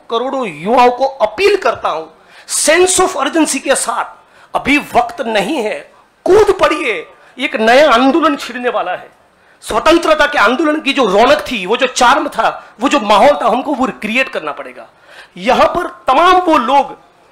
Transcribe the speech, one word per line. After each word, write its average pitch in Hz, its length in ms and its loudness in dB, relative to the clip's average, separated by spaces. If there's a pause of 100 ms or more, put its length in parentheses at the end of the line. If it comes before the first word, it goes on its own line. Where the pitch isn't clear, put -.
(100)
करोड़ों 254 380 -4
युवाओं 220 420 2
को 247 140 -2
अपील 381 520 0
करता 220 320 -2
हूं, 160 180 -6 (420)
sense 359 520 0
of 370 160 -2
urgency 277 420 -2
के 269 160 -2
साथ, 233 300 -6 (500)
अभी 269 240 0
वक्त 240 420 -2
नहीं 226 360 -2
है, 208 220 -4 (480)
कूद 403 340 4
पड़िए, 285 460 -2 (320)
एक 262 180 -4
नया 247 340 4
आंदोलन 269 460 2
छिड़ने 247 320 -8
वाला 185 240 -4
है। - 180 -12 (500)
स्वतंत्रता 311 680 2
के - 120 -2
आंदोलन 302 420 0
की 269 120 -4
जो 254 120 0
रौनक 233 480 2
थी, 190 140 -6
वो 214 100 -2
जो 262 100 -2
charm 269 420 0
था, - 520 -6
वो 233 80 0
जो 285 120 0
माहौल 214 420 4
था, 240 60 0
हमको 262 260 -2
वो 254 120 -4
क्रिएट 233 420 -4
करना 156 240 -8
पड़ेगा। 123 360 -16 (480)
यहां 226 300 2
पर 349 200 -2
तमाम 330 500 2
वो 349 220 2
लोग 262 380 0 (360)